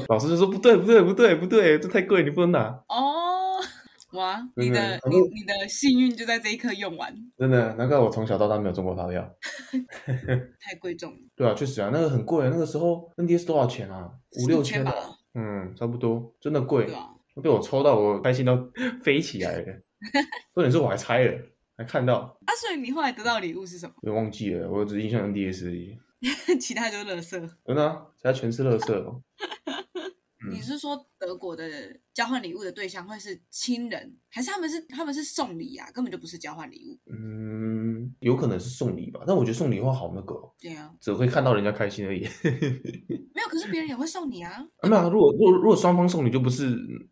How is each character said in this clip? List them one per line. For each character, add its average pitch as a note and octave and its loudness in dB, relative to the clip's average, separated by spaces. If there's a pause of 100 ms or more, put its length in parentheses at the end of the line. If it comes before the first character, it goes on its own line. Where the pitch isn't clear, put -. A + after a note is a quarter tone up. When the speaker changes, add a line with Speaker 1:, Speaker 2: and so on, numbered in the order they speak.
Speaker 1:
老 A2 4
师 C3+ 0
就 E3+ 2
说 F#3+ 6
：“不 F#3+ -2
对， A3+ 10
不 F3 0
对， A3 10
不 F3+ 4
对， G3 8
不 D#3+ 0
对， F3+ 6
这 F3+ -6
太 G3 2
贵， F#3 4
你 D3 0
不 D3 0
能 F3 6
拿。” A#2 2 (180)
Speaker 2:
哦， F4 -2 (540)
哇， F#3 -4 (180)
Speaker 1:
真 - -
的， B2 -2
Speaker 2:
你 B2 2
的， A#2 4
Speaker 1:
然 G3 -2
后 C3 -2
Speaker 2:
你， E3 6
你 G#3 4
的 G3+ -4
幸 B3+ 2
运 B3+ 4
就 A3+ -8
在 A3+ 0
这 A3 -4
一 A#3 -4
刻 A#3+ -4
用 F#3+ -8
完。 C#3+ -8 (240)
Speaker 1:
真 C3 2
的， A#2 4
难 A#2 -2
怪 C#3+ 4
我 A2+ 6
从 A2 -2
小 G2+ 0
到 G#2 4
大 G#2+ 0
没 G#2 -2
有 F2+ -2
中 F#2 -4
过 F#2 -4
发 F2 -6
票。 F2+ -6 (460)
Speaker 2:
<laughs> B2+ -4
太 F#3+ -16
贵 F3 -8
重 E3 -12
了。 - -20 (160)
Speaker 1:
对 A#2+ 2
啊， G#2+ 4
确 C#3+ -2
实 B2+ -4
啊， G2+ 0
那 D3 2
个 E3 2
很 B2+ 2
贵， D3 2
那 E3 0
个 E3 0
时 D3+ -4
候 E3+ 0
N F3 0
D E3+ 4
S E3+ -6
多 D#3+ 2
少 C3 6
钱 G2+ -4
啊？ F#2 -12 (320)
五 B2+ 2
六 D#3 6
千 C3 -2
吧。 C3+ 0
Speaker 2:
四 A#2+ -4
五 - -6
千 - -12
吧。 - -20 (200)
Speaker 1:
嗯， G2+ -6
差 A#2 -4
不 A#2 -4
多， A#2 -2
真 D3 -4
的 C#3+ 0
贵。 B2+ 2
Speaker 2:
对 - -8
啊。 - -14 (320)
Speaker 1:
被 D#3 2
我 A2+ 6
抽 C3+ -2
到， C#3+ 6
我 G#2 2
开 B2+ 2
心 B2+ 0
到 B2+ 2 (120)
<laughs> B3+ -4
飞 C#3+ 2
起 B2 -6
来 E2+ -4
了。 - -12 (480)
Speaker 2:
<laughs> - -4
Speaker 1:
重 F3 2
点 B2+ 4
是 D3+ 4
我 C#3+ 4
还 G2 0
拆 B2+ 2
了， F2 -2 (360)
还 A#2 -10
看 B2+ -2
到。 B2 0
Speaker 2:
啊， - -2 (120)
所 G4 -4
以 D4 -6
你 B3 -6
后 D#4 -4
来 C4 0
得 G#3+ -12
到 A#3 0
的 G#3+ -4
礼 E3+ -6
物 F#3+ -10
是 F3 -16
什 E3+ -14
么？ - -20
Speaker 1:
我 A2 -4
忘 A2 0
记 G#2 -4
了， F2 -4
我 G2+ -2
只 G#2 -4
印 G#2+ -4
象 A2+ 0
N G2+ -4
D G2 -2
S F#2 -8
而 F2 -6
已。 F2 -12 (240)
Speaker 2:
<laughs> C#4 -2
其 A#3+ -8
他 A3+ -4
就 G#3 -6
是 G#3 -10
垃 F#3 -6
圾。 E3+ -10 (160)
Speaker 1:
真 B2 -2
的 D3+ 2
啊， D#3 -4 (160)
其 - -12
他 C3 2
全 A#2 -4
是 B2 -4
垃 B2 4
圾 - -2
哦。 G#2 -6 (160)
Speaker 2:
<laughs> - -12
Speaker 1:
嗯。 - -8
Speaker 2:
你 - -8
是 C4 -8
说 C#4+ -8 (100)
德 F#3 -8
国 F3+ -10
的 D#3+ -12 (480)
交 A#3 -2
换 A#3+ -2
礼 F3 -10
物 G#3 -12
的 F3+ -8
对 G3 -10
象 F3+ -12
会 G#3+ -14
是 G3 -12
亲 A#3+ -4
人， - -12 (120)
还 A#3 -8
是 B3+ -4
他 G4+ -4
们 E4 -4
是， E4 -6
他 D4+ -8
们 C#4+ -6
是 D4 -6
送 A#3+ -6
礼 - -12
啊， - -16
根 B3 -4
本 G3+ -4
就 F3+ -8
不 D#3+ -16
是 E3+ -14
交 D3+ -12
换 D#3+ -14
礼 - -20
物？ - -20 (140)
Speaker 1:
嗯， A2 -6
有 B2 4
可 C#3 0
能 F#2+ 0
是 G#2+ -8
送 A2 -4
礼 E2+ -10
吧， - -14
但 F#3 2
我 C#3 4
觉 A2+ 0
得 - -2
送 C3 0
礼 G2+ 0
的 G#2+ -2
话 C3 2
好 F2 -6
那 F#2+ -8
个 - -10
哦。 - -16
Speaker 2:
对 E3 -14
啊。 D3+ -18
Speaker 1:
只 G2+ -4
会 B2 2
看 C3 2
到 C3 4
人 G#2 2
家 G#2 0
开 G#2 -4
心 G2+ -8
而 F#2+ -4
已。 F#2+ -6
<laughs> - -6
Speaker 2:
没 - -6
有， A#4 -4
可 D#4+ -8
是 E4 -10
别 E4 -4
人 D#4+ -6
也 C4+ -8
会 B3+ -6
送 E4 -8
你 F3 -10
啊。 G#3 -14 (120)
Speaker 1:
啊， F3+ 2
没 A3 8
有 F#3 8
啊， E3+ 2
如 G3+ 4
果， D3 10
如 - 0
果， F#3 8
如 F3+ 6
果 G#3 8
双 F3 6
方 F3 6
送 E3 2
礼 A#2 4
就 C3 2
不 B2+ 2
是， B2+ 0 (340)